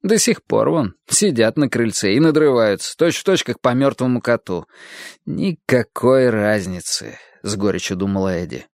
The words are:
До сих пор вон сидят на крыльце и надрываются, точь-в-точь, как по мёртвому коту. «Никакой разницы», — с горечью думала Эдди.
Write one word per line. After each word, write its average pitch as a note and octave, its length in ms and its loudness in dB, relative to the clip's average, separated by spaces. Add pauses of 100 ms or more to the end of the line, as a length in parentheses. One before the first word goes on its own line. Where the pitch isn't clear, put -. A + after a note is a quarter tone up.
До G#3+ 160 2
сих - 240 0
пор G#2+ 260 0
вон D3 240 -2 (160)
сидят A#2+ 480 2
на D3 100 2
крыльце A2 460 -2
и B2 60 4
надрываются, C#3 760 2
точь-в-точь, E3+ 480 0
как - 160 -6
по B2 140 2
мёртвому B2+ 480 0
коту. G#2 460 -4 (580)
«Никакой C3 1040 0
разницы», — G#2 880 -4 (240)
с G#2 140 -6
горечью F#2+ 420 -4
думала F#2+ 400 -2
Эдди. C2+ 380 -10